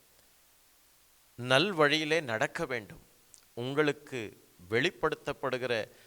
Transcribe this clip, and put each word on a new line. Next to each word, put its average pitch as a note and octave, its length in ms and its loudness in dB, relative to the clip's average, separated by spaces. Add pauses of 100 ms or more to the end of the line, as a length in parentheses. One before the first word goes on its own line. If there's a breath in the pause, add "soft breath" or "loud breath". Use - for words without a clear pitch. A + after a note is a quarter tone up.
(1400)
நல் C3 340 4
வழியிலே D#3 480 4
நடக்க C3 400 -2 (100)
வேண்டும். G2+ 320 -8 (600)
உங்களுக்கு C#3+ 580 -2 (500)
வெளிப்படுத்தப்படுகிற C3 1040 -2 (340 loud breath)